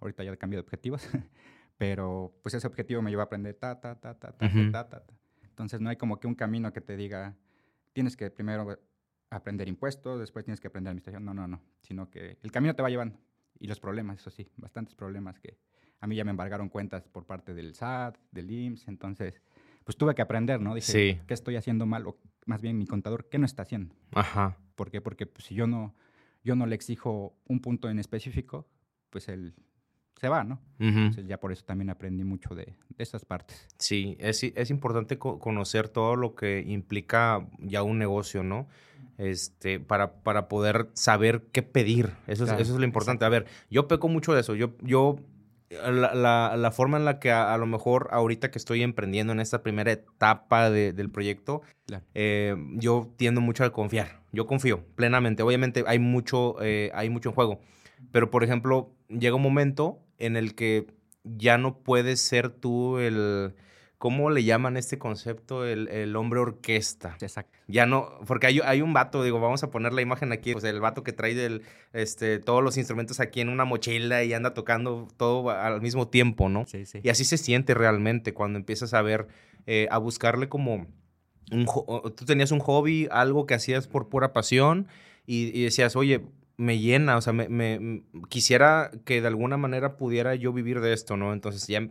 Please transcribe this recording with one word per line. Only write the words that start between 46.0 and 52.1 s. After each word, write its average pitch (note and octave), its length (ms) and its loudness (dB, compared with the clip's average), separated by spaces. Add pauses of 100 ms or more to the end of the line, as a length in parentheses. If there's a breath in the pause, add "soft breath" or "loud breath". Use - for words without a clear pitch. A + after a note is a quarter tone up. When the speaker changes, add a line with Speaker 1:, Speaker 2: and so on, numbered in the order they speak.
Speaker 2:
la, A#2 420 4
la A#2 140 2
forma C3 280 2
en D3+ 60 0
la C#3+ 140 2
que C3 120 2
a, A2+ 240 4
a A2+ 40 2
lo A#2 80 -2
mejor B2 460 0
ahorita A#2 380 0
que - 80 -8
estoy A#2 240 -2
emprendiendo G#2+ 500 -2
en A2 80 -2
esta A2+ 220 -2
primera G#2+ 300 0
etapa A2 800 4
de, G#2 220 2
del G2 180 -6
proyecto, G#2 520 -4 (240 soft breath)
Speaker 1:
Claro. G2 180 -12 (100)